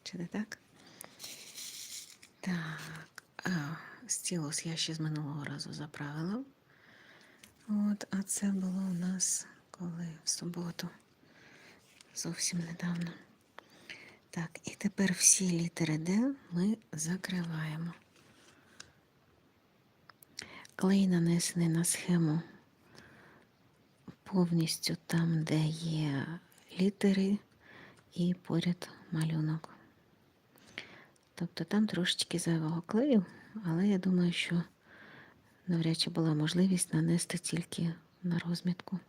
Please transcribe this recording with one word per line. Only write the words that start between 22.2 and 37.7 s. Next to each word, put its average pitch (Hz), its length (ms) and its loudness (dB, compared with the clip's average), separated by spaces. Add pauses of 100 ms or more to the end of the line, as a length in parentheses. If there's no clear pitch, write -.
повністю 170 720 2 (100)
там, 165 360 2
де 156 240 2
є 156 580 -2 (540)
літери, 196 580 4 (760)
і 175 200 2
поряд - 560 -2 (220)
малюнок. 160 580 0 (1700)
Тобто - 280 -6
там 208 240 2
трошечки 175 520 0
зайвого 165 420 0
клею, 226 440 4 (400)
але 170 220 2
я 202 100 4
думаю, 180 360 4
що 170 300 0 (1040)
навряд 165 320 2
чи - 100 0
була 165 240 2
можливість 175 600 4
нанести 165 440 2
тільки 170 560 -2 (300)